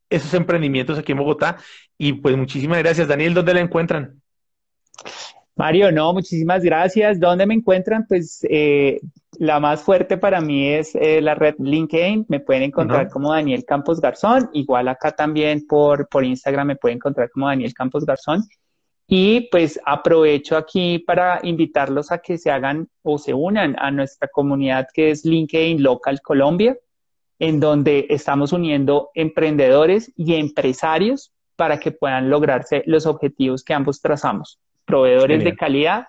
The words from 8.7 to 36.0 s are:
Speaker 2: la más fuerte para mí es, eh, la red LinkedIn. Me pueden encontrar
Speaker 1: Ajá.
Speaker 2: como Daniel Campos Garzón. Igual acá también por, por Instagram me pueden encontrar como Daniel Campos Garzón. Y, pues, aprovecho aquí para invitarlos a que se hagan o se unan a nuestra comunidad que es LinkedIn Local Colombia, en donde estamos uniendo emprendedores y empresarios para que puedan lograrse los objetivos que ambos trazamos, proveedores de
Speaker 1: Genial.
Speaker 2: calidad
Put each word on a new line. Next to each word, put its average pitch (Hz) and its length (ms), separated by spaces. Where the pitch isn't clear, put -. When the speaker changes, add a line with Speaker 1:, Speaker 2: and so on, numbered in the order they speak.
Speaker 2:
la 151 200
más 147 220
fuerte 185 360
para 190 220
mí 143 300
es, 151 260
eh, 156 240
la 151 160
red 151 240
LinkedIn. 165 680
Me 185 100
pueden 135 240
encontrar 143 380
Speaker 1:
Ajá. - 80
Speaker 2:
como 143 240
Daniel 139 320
Campos 147 340
Garzón. 214 540
Igual 131 340
acá 139 240
también 151 560
por, 147 400
por 135 160
Instagram 139 440
me 139 100
pueden 120 200
encontrar 131 320
como 139 180
Daniel 131 260
Campos 135 320
Garzón. 151 380
Y, 214 440
pues, 165 340
aprovecho 151 680
aquí 175 440
para 180 440
invitarlos 151 680
a 170 80
que 175 180
se 160 140
hagan 139 360
o 151 160
se 139 160
unan 170 460
a 139 120
nuestra 139 380
comunidad 139 640
que 156 180
es 151 140
LinkedIn 160 560
Local 135 400
Colombia, 170 560
en 156 200
donde 147 500
estamos 143 420
uniendo 143 640
emprendedores 156 1000
y 165 200
empresarios 160 960
para 156 240
que 156 120
puedan 131 380
lograrse 143 560
los 156 200
objetivos 135 580
que 156 120
ambos 139 260
trazamos, 139 580
proveedores 135 520
de 165 140
Speaker 1:
Genial. - 60
Speaker 2:
calidad 160 520